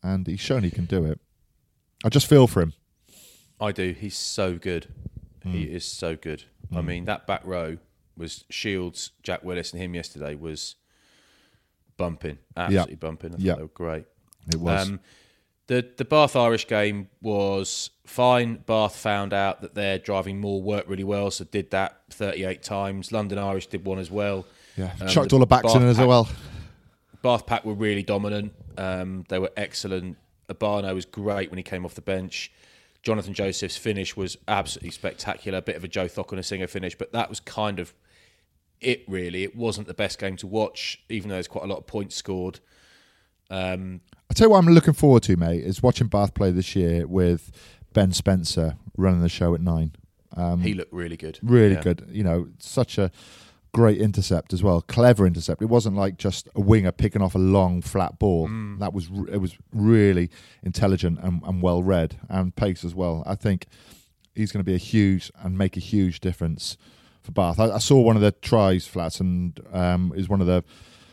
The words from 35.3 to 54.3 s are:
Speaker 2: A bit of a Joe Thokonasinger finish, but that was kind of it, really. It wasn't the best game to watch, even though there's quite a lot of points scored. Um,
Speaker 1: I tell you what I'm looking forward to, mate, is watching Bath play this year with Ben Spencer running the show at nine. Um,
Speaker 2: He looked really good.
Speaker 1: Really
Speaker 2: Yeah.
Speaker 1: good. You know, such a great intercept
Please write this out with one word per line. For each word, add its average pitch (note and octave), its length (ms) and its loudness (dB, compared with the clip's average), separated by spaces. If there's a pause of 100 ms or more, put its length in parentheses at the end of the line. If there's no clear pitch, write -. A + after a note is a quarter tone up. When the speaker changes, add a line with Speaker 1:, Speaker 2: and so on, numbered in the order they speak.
Speaker 2:
A F2+ 40 -8
bit E2+ 140 -8
of E2+ 80 -14
a F#2 40 -10
Joe F#2 180 -4
Thokonasinger F#2 600 -8
finish, F#2 280 -8
but - 160 -12
that - 160 -4
was - 120 -14
kind G#2 400 -6
of E2+ 120 -12 (880)
it, B2+ 280 -2
really. F2+ 340 -6
It G2 140 -8
wasn't G#2+ 320 -6
the - 60 -12
best G2+ 260 -6
game F#2+ 160 -6
to G2+ 100 -14
watch, - 600 -6
even G#2 200 -8
though G2 60 -6
there's F#2 140 -6
quite - 160 -10
a - 20 -10
lot G2 120 -6
of D2 100 -20
points G2+ 260 -8
scored. F#2 460 -8 (880)
Um, F#2 500 -6 (300)
Speaker 1:
I - 40 -4
tell A3+ 120 8
you A3 60 10
what G3+ 60 10
I'm E3+ 140 8
looking E3 220 8
forward C3 300 8
to, F#2 120 2
mate, E2+ 280 0
is F#2 180 -6
watching - 240 4
Bath G2+ 280 0
play G2 180 2
this F2+ 240 -2
year E2+ 300 0
with F2 440 0 (420)
Ben F#2+ 200 4
Spencer E2+ 640 0 (200)
running F2+ 260 4
the E2+ 60 4
show E2+ 260 0
at D#2+ 60 -2
nine. E2 320 0 (440)
Um, F2 240 -2
Speaker 2:
He G2+ 140 0
looked F2+ 180 -10
really E2+ 240 -8
good. D#2+ 260 -12
Speaker 1:
Really A2+ 320 8
Speaker 2:
Yeah. D#2 80 -2
Speaker 1:
good. F2 280 0
You G#2 120 -4
know, E2+ 260 0 (120)
such - 380 -4
a G2 120 2 (640)
great A2 260 6
intercept G2 520 0